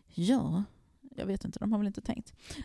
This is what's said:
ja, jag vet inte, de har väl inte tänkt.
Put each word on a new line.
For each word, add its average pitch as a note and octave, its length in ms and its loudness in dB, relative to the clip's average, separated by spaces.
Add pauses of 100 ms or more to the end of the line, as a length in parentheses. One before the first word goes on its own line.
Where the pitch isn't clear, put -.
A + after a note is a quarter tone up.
ja, F#3+ 580 2 (520)
jag - 100 -4
vet G3 180 -2
inte, - 140 -8
de G#3+ 140 2
har G#3+ 60 4
väl G#3 80 2
inte G3+ 160 -4
tänkt. - 320 -4 (300)